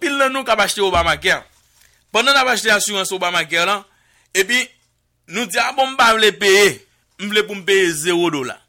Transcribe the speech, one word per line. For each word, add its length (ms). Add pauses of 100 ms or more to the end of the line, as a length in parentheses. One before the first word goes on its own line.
pil 180
nan 160
nou 80
k 80
ap 140
achte 180
Obamacare. 640 (640)
Pandan 240
n 80
ap 80
achte 240
asyurans 400
Obamacare 560
la, 60 (580)
epi 240 (720)
nou 160
di, 160
a 160
bon, 140
m 20
pa 240
vle 160
peye. 400 (480)
M 80
vle 160
pou 80
m 80
peye 240 (160)
zewo 320
dola. 220 (120)